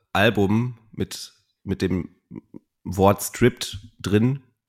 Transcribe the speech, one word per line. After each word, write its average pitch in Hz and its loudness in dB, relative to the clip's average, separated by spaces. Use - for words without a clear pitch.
Album 107 2
mit, - -10
mit 95 -6
dem 90 -2
Wort 95 2
Stripped - 0
drin 117 2